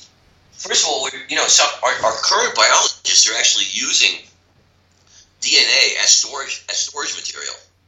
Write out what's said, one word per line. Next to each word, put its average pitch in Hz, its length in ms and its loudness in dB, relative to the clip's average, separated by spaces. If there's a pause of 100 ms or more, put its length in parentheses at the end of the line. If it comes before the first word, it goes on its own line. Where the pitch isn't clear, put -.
(520)
first - 320 -2
of - 60 0
all, - 160 -2
we, - 60 -2 (180)
you 156 80 -2
know, 120 100 2
some, 143 220 4 (140)
our, 127 80 2 (140)
our - 160 0
current - 340 0
biologists - 720 2
are 110 80 -2
actually - 340 0
using 107 540 -2 (1120)
D - 180 0
N 127 100 4
A 123 360 0
as - 60 2
storage, - 600 -2
as - 80 -6
storage 104 380 -6
material 73 380 -10 (340)